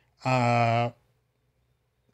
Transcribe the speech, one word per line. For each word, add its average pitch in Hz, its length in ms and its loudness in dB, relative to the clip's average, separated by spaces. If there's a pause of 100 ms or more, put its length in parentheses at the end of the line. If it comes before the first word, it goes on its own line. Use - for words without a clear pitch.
(260)
uh, 120 640 0 (1200)